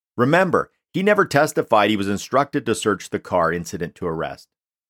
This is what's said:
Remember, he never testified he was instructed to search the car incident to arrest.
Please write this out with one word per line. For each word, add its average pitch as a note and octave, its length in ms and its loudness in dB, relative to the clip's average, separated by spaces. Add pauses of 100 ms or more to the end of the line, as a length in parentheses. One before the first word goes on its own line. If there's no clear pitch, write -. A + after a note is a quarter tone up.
(160)
Remember, C#3 560 2 (220)
he F#3 100 -2
never G3 220 2
testified C#3 640 2
he G#2+ 80 0
was G2 120 -2
instructed B2+ 560 -2
to A2+ 100 0
search - 340 -2
the G2+ 100 -4
car E2 320 0
incident E2+ 440 -8
to F#2 120 -8
arrest. D#2+ 420 -8 (400)